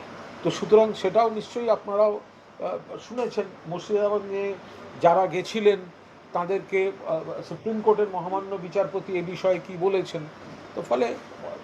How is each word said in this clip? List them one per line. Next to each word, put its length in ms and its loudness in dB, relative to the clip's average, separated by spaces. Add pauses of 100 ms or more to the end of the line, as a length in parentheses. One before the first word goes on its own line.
(440)
তো 80 2
সুতরাং 420 6
সেটাও 360 4
নিশ্চয়ই 400 -4
আপনারাও, 500 2 (400)
আহ, 180 -4 (200)
শুনেছেন, 480 -4 (220)
মুর্শিদাবাদ 580 0
নিয়ে 280 -4 (480)
যারা 260 8
গেছিলেন 520 4 (540)
তাদেরকে, 580 0 (160)
আহ, 120 0 (300)
সুপ্রিম 320 -4
কোর্টের 300 4
মহামান্য 440 -4
বিচারপতি 640 -2
এ 40 0
বিষয়ে 460 0
কী 120 -10
বলেছেন। 420 0 (540)
তো 60 -4
ফলে 340 0 (480)